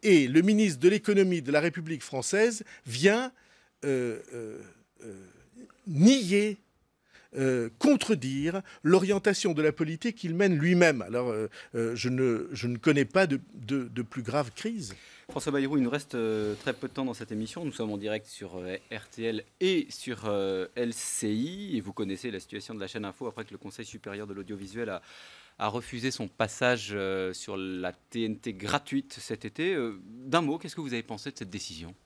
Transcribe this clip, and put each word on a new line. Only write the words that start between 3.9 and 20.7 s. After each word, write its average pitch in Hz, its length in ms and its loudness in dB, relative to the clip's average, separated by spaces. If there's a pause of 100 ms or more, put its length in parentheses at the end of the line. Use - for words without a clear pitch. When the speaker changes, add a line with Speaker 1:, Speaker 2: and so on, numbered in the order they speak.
Speaker 1:
euh, 113 260 -10 (440)
euh, 110 100 -14 (760)
nier, 202 720 6 (800)
euh, 127 340 0 (100)
contredire 165 800 2 (220)
l'orientation 190 680 4
de 151 100 0
la 151 80 6
politique 160 460 -4
qu'il 165 180 -4
mène 190 220 4
lui-même. 165 440 6
Alors, 120 280 -2
euh, 110 180 -2 (260)
euh, 117 220 0
je 123 140 0
ne, 127 420 2
je 120 160 -4
ne 120 100 -2
connais 143 280 4
pas 190 200 4
de, 143 140 0 (160)
de, 131 360 -4
de 117 120 -8
plus 120 180 -8
grave 120 340 -2
crise. 202 380 -8 (380)
Speaker 2:
François 143 200 -6
Bayrou, 139 260 0
il 135 60 4
nous 120 60 2
reste, 143 240 -6
euh, 110 480 -2
très 131 120 -4
peu 131 140 -8
de 127 60 -10
temps 135 120 -6
dans 123 100 -6
cette 113 160 -12
émission. 113 340 -6
Nous 139 60 -6
sommes 110 200 -6
en 104 60 -6
direct 107 300 -6
sur, 92 300 -14
euh, 90 180 -8 (160)
R 110 180 -12
T - 140 -12
L 110 200 -4 (180)
et 185 280 2
sur, 110 360 -10
euh, 98 500 -2